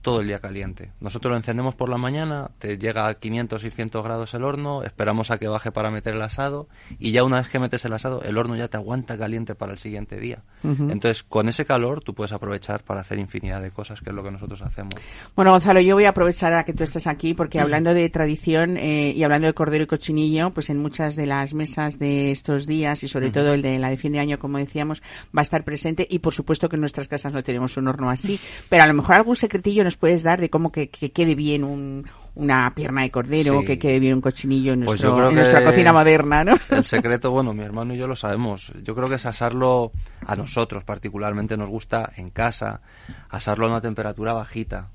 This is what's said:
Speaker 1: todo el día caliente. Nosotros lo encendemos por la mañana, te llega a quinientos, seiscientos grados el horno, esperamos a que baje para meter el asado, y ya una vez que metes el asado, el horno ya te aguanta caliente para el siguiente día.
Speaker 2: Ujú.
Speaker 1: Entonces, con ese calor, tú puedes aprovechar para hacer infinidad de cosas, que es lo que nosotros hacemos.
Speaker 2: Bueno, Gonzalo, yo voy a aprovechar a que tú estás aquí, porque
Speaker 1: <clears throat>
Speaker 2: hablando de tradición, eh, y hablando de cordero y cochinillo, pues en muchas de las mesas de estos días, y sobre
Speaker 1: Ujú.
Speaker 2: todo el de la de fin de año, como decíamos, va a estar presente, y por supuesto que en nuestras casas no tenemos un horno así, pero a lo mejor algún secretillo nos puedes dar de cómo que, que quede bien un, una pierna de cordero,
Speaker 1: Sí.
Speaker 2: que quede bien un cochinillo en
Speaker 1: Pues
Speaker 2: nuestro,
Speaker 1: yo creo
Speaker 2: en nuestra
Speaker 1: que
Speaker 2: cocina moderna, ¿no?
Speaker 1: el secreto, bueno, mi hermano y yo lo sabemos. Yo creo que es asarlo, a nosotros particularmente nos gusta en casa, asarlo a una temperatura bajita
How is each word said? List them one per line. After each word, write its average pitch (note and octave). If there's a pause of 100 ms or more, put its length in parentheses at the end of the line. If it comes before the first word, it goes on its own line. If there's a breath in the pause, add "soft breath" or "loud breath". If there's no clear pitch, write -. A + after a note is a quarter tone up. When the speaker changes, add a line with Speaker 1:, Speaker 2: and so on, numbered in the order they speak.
Speaker 1:
todo A#2+
el G#2
día G2+
caliente. F#2+
Nosotros A#2
lo A#2+
encendemos A#2+
por B2
la B2
mañana, C#3+
te G#2
llega A2
a A2
quinientos, A2
seiscientos A2
grados A2+
el A#2+
horno, C#3+
esperamos G#2+
a A#2
que A2
baje G#2+
para G#2+
meter G#2+
el A2
asado, C#3 (300 loud breath)
y A2
ya B2
una C3
vez B2
que C3
metes B2
el A2+
asado, B2+
el G#2
horno A#2
ya A#2
te A2
aguanta A#2
caliente A2
para G2+
el G2
siguiente G#2
día. A2+ (240 soft breath)
Speaker 2:
Ujú. D3
Speaker 1:
Entonces, A2+
con A2
ese C#3+
calor, C3
tú -
puedes G2+
aprovechar G#2
para G2
hacer G2+
infinidad F#2+
de F#2+
cosas, G#2
que D2+
es G2
lo G2
que G2
nosotros G2+
hacemos. G2 (400 loud breath)
Speaker 2:
Bueno, F#3+
Gonzalo, F#3
yo F#3
voy G3+
a G3+
aprovechar F3
a E3
que D#3+
tú D#3
estás D#3+
aquí, E3
porque E3+
Speaker 1:
<clears throat> -
Speaker 2:
hablando D3+
de E3+
tradición, D#3+
eh, D3+
y D#3
hablando D3+
de D#3+
cordero D#3
y D3+
cochinillo, D#3
pues D#3+
en C#3+
muchas D3
de D3+
las C#3
mesas D3+
de C#3+
estos C#3
días, D3+
y C#3
sobre C3
Speaker 1:
Ujú. A2+
Speaker 2:
todo C#3+
el C#3+
de C3
la C3
de C3+
fin D3
de D3
año, C#3+
como C#3+
decíamos, D3+ (240 loud breath)
va D3+
a -
estar D#3
presente, D#3+
y F#3
por E3
supuesto -
que E3
en D3+
nuestras C#3+
casas C#3+
no C3+
tenemos B2+
un C3+
horno C3
así, F#3+ (280 loud breath)
pero F3
a D#3
lo D3+
mejor D3
algún A3+
secretillo G3+
nos F3+
puedes E3+
dar E3+
de E3+
cómo D#3+
que, D3
que C#3
quede E3
bien D3
un, C#3 (280 loud breath)
una C3
pierna C3+
de C3
cordero, C#3
Speaker 1:
Sí. C#3
Speaker 2:
que C3+
quede C3+
bien C3
un C3
cochinillo C3+
en B2+
Speaker 1:
Pues G#2+
Speaker 2:
nuestro, -
Speaker 1:
yo -
creo B2+
Speaker 2:
en -
nuestra -
Speaker 1:
que -
Speaker 2:
cocina E3+
moderna, D#3
¿no? G#3+ (140)
Speaker 1:
el -
secreto, A#2+
bueno, B2+
mi G#2+
hermano A#2
y B2
yo B2+
lo C3
sabemos. G#2 (120)
Yo G#2+
creo B2+
que C3+
es B2+
asarlo, A#2+ (340 loud breath)
a G2+
nosotros G#2
particularmente G#2
nos G#2
gusta A2+
en F2+
casa, A2 (500 loud breath)
asarlo G#2
a A2+
una A#2
temperatura G#2+
bajita G#2+